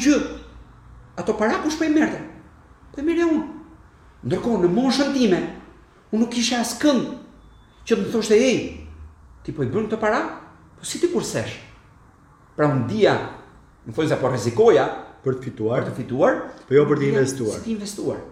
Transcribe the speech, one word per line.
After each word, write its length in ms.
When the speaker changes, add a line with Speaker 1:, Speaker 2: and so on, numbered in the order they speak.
Speaker 1:
gjë. 180
Ato 160
para 300
kush 140
po 60
i 60
merrte? 300
Po 80
i 20
merrja 220
unë. 220
Ndërkohë, 360
në 140
moshën 380
time, 260
unë 80
nuk 100
kisha 300
askënd 460
që 100
të 100
më 80
thoshte, 240
"Ej, 400
ti 80
po 120
i 40
bën 220
këto 100
para? 220
Po 80
si 140
ti 80
kursesh?" 500
Pra 120
unë 200
dija, 280
më 60
thonjë 140
se 80
po 140
rrezikoja 560
Speaker 2:
Për 80
të 100
fituar. 400
Speaker 1:
për 60
të 60
fituar, 380
Speaker 2:
Po 80
jo 100
për 100
të 40
Speaker 1:
dija 200
Speaker 2:
investuar. 400
Speaker 1:
si 60
të 120
investuar. 400